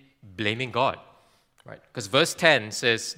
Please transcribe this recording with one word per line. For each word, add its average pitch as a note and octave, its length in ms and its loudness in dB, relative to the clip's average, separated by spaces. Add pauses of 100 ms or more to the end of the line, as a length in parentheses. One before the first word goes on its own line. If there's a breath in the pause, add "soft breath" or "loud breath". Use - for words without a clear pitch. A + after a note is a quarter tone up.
(220)
blaming A2 480 -4
God, A#2 280 0 (680 soft breath)
right? - 160 -18 (140)
'Cause G#2+ 140 -8
verse C#3 260 2
ten C3 380 4
says A2+ 460 -2